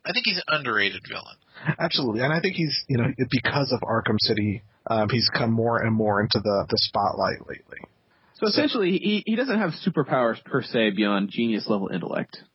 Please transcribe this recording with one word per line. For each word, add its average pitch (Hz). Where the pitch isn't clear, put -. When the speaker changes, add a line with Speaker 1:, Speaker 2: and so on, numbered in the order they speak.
Speaker 1:
I 170
think 240
he's 190
an -
underrated 104
villain. -
Speaker 2:
Absolutely. 127
And 143
I 165
think 185
he's, 160
you 135
know, 117
because 135
of 117
Arkham 113
City, 104
um, 110
he's 117
come 117
more 113
and 113
more 107
into 104
the, 98
the 110
spotlight -
lately. -
Speaker 3:
So -
Speaker 2:
So -
Speaker 3:
essentially, 226
he, 202
he 220
doesn't 247
have 180
superpowers 131
per 131
se 113
beyond 101
genius 113
level 98
intellect. -